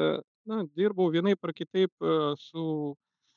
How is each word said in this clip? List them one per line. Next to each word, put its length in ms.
na, 180
dirbau 360
vienaip 320
ar 100
kitaip, 380
e, 360
su, 580